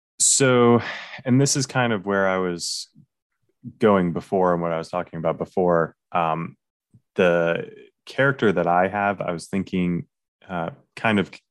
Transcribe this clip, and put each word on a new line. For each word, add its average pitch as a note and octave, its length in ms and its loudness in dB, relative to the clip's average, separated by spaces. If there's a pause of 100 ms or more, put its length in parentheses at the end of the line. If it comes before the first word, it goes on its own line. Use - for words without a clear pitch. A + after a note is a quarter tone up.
(200)
So, A#2+ 600 4 (440)
and B2+ 160 4
this C#3 160 2
is C3+ 100 -2
kind B2 260 -2
of F#2+ 140 -4
where G2 220 2
I F#2 80 0
was F2+ 520 -6 (920)
going F#2+ 320 4
before F2+ 400 0
and E2+ 100 -2
what E2+ 100 -2
I E2 60 -2
was E2 100 -8
talking F2 300 -8
about D#2+ 180 -2
before. F2 600 0 (160)
Um, E2 440 -4 (600)
the F2 540 0 (360)
character C3+ 460 0
that E2+ 160 0
I F2 180 4
have, G2+ 340 -2
I F2+ 120 -6
was E2 160 -10
thinking, F2+ 580 -4 (420)
uh, E2 220 -6 (240)
kind A2 240 0
of F2+ 100 0 (220)